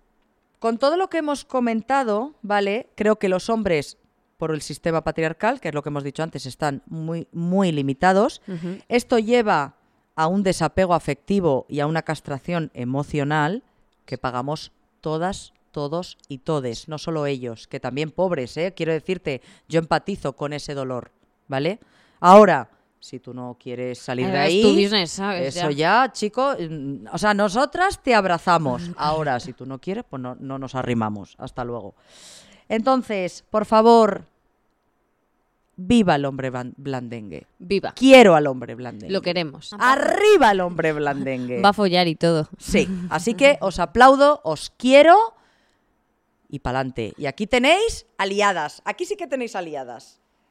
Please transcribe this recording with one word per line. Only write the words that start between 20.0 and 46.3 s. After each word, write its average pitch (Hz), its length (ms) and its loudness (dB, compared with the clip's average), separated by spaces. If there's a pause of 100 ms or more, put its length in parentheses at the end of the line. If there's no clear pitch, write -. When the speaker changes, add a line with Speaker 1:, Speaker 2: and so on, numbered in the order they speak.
Speaker 1:
con 147 200 -8
ese 147 220 -10
dolor, 127 340 -8 (380)
¿vale? 147 320 -4 (400)
Ahora, 180 500 8 (300)
si - 200 -18
tú 123 140 -18
no 123 260 -14
quieres 123 380 -10
salir 127 300 -4
de - 60 -2
Speaker 2:
Eh, 143 120 0
es - 0 -
Speaker 1:
ahí, 175 160 2
Speaker 2:
tu 208 140 6
business, 202 380 0
¿sabes? 190 440 -6
Speaker 1:
eso 170 140 -2
Speaker 2:
Ya. 170 340 2
Speaker 1:
ya, 254 80 -6
chico, 254 460 -4
mm, 139 520 -10
o 170 60 -8
sea, 208 160 2
nosotras 262 680 -2
te 247 100 2
abrazamos. 170 720 0
Speaker 2:
<laughs> 175 140 -12
Speaker 1:
Ahora, 151 420 -2
si 127 140 -14
tú 123 120 -18
no 135 160 -12
quieres, 208 260 -8
pues 131 140 -12
no, 123 180 -10
no 135 200 -12
nos 131 160 -12
arrimamos. 110 640 -4
Hasta 127 260 -12
luego. 117 300 -12 (760)
Entonces, 220 800 -2
por 214 160 -2
favor, 220 600 4 (1500)
viva 185 400 2
el 143 100 -2
hombre 135 260 -6
ban-, 123 260 -10
blandengue. 117 680 -12 (120)
Speaker 2:
Viva. 185 340 -4
Speaker 1:
Quiero 247 420 10
al 151 120 2
hombre 120 280 -8
blandengue. 117 360 -12
Speaker 2:
Lo 196 100 -2
queremos. 170 580 -6
Speaker 1:
¡Arriba 294 720 4
el 190 100 2
hombre 165 320 -2
blandengue! 135 680 -4
Speaker 2:
Va 202 80 6
a 208 40 2
follar 180 340 2
y 156 80 -2
todo. 165 320 0 (120)
Speaker 1:
Sí, 175 280 0 (220)
así 170 240 -2
que 277 280 4
os 196 180 -4
aplaudo, 269 640 6
os - 340 -6
quiero 294 400 8 (1300)